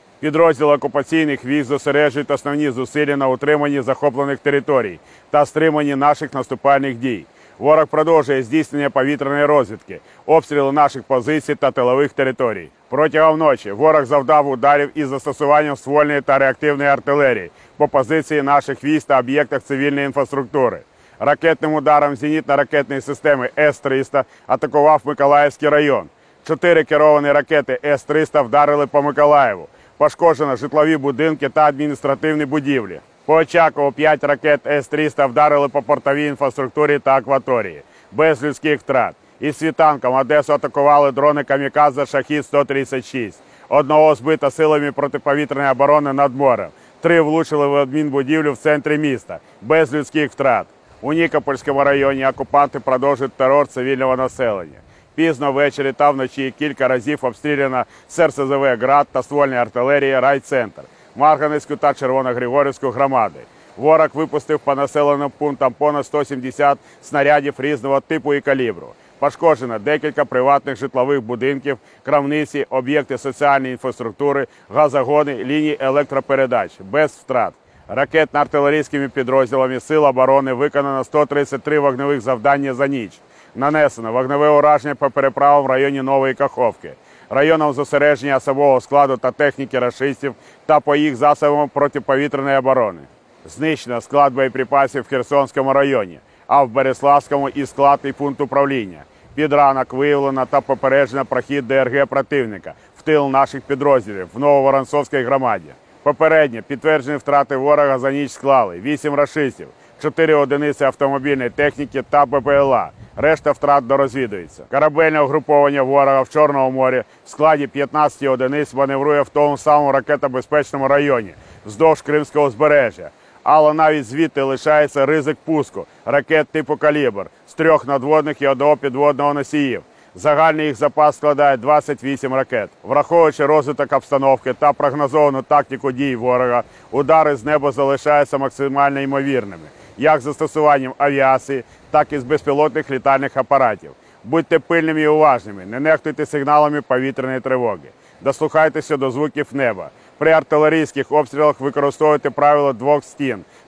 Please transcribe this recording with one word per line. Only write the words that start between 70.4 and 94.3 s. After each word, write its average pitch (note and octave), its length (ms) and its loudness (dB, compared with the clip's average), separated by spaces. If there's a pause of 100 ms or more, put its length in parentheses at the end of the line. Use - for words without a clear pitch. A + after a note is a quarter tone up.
житлових C3 460 -2
будинків, B2+ 560 -4 (260)
крамниці, C#3+ 640 -2
об'єкти C3 480 -4
соціальної C#3 540 -2
інфраструктури, B2+ 760 -6 (260)
газогони, C#3+ 640 0
лінії C#3+ 440 -4
електропередач. C3+ 920 -2 (200)
Без D3 200 0
втрат. A2+ 420 -4 (360)
Ракетно-артилерійськими C#3+ 1200 -2
підрозділами C3 720 -2
Сил D3+ 260 0
оборони C3 480 2
виконано C#3 500 -2
сто D3 220 0
тридцять C#3+ 380 -4
три D3+ 160 0
вогневих C#3 420 0
завдання C3+ 520 0
за C3+ 140 -2
ніч. B2 240 -6 (440)
Нанесено C3+ 560 -2
вогневе C#3 380 0
ураження D3 460 2
по C#3+ 140 -2
переправам C#3 540 2
в C3+ 40 -4
районі C3+ 340 0
Нової C3+ 320 0
Каховки, A#2 580 -4 (380)
районам D3+ 440 2
зосередження C#3+ 640 0
особового C3+ 440 0
складу C#3 360 2
та B2+ 140 -4
техніки C3+ 480 -2
рашистів B2+ 560 -4 (300)
та D3+ 140 4
по D3 160 0
їх D3 200 0
засобам D3 540 2
протиповітряної C#3 880 -2
оборони. B2 420 0 (460)
Знищено B2 560 -6
склад C#3 320 2